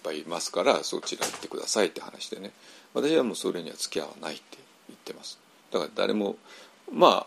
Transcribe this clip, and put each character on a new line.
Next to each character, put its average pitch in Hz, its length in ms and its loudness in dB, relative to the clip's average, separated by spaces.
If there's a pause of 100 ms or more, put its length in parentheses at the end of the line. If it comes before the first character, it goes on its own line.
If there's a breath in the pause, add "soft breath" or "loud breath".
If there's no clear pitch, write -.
ぱ 80 120 -4
い 76 80 -6
い 78 40 -12
ま 82 140 -4
す - 120 -4
か 90 120 2
ら、 104 200 4
そ - 180 -4
ち - 160 -6
ら - 80 -2
行 - 100 -4
っ - 40 -10
て - 80 -10
く - 120 -8
だ - 80 -8
さ 107 160 4
い 85 40 6
っ - 20 2
て - 120 -10
話 - 280 -12
で - 100 -10
ね。 98 120 -10 (420 loud breath)
私 143 220 4
は 143 80 6
も 104 100 0
う - 20 -8
そ - 160 -2
れ 87 100 -2
に 80 80 -8
は - 60 -10
付 - 240 -4
き - 20 -2
合 76 60 -6
わ 78 140 -14
な 78 100 -6
い - 40 -8
っ - 20 -12
て - 200 -20 (300)
言 113 80 -20
っ - 40 -20
て - 140 -12
ま - 100 -18
す。 - 160 -14 (320)
だ - 80 2
か 78 60 -2
ら - 80 -8
誰 98 200 2
も、 101 240 0 (540 loud breath)
ま 139 360 8